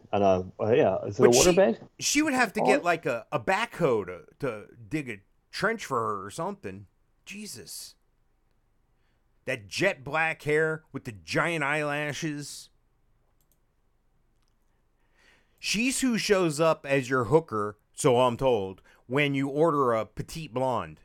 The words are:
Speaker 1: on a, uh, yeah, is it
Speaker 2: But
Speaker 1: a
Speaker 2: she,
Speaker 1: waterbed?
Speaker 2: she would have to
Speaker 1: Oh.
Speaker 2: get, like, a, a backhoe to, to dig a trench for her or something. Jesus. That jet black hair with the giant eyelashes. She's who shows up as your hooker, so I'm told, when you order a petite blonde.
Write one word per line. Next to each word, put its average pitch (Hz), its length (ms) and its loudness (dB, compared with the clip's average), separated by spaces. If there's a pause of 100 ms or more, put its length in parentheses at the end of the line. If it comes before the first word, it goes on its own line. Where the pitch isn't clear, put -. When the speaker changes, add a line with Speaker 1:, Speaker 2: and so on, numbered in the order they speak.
(140)
Speaker 1:
on 101 80 0
a, 92 420 2
uh, 110 80 0
yeah, 117 340 4
is 101 140 -6
it - 40 8
Speaker 2:
But 123 80 10
Speaker 1:
a - 20 6
Speaker 2:
she, 139 180 6
Speaker 1:
waterbed? 190 260 4 (220)
Speaker 2:
she 277 220 0
would 311 120 0
have 247 200 0
to 214 80 -2
Speaker 1:
Oh. - 40 0
Speaker 2:
get, 202 200 4
like, 170 200 0
a, 120 280 -2
a 143 60 -2
backhoe 156 680 0
to, 90 160 -12 (180)
to 107 280 -6 (200)
dig 139 220 -6
a 104 80 -10 (340)
trench 214 340 -4
for 127 140 -2
her 104 260 -4
or 101 60 -12
something. 110 540 -10 (400)
Jesus. 196 680 -16 (1500)
That 113 220 -8
jet 165 360 -2
black 160 400 -2
hair 156 480 0
with 135 140 -12
the 123 60 -10
giant 147 520 -2
eyelashes. 147 1040 -6 (3000)
She's 240 420 -2
who 247 160 2
shows 170 420 2
up 160 260 2
as 139 240 0
your 131 160 2
hooker, 107 520 0 (160)
so 127 260 2
I'm 123 180 2
told, 104 440 0 (260)
when 143 260 0
you 139 160 0
order 143 440 2
a 110 120 0
petite - 480 -12
blonde. 113 520 -4